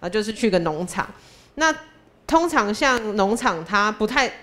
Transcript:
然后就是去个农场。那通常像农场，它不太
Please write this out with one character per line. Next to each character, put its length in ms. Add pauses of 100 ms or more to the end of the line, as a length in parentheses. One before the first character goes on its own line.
然 20
后 60
就 140
是 100
去 180
个 100
农 260
场。 220 (460)
那 200 (520)
通 220
常 240
像 440
农 200
场， 280
它 260
不 160
太 240 (120)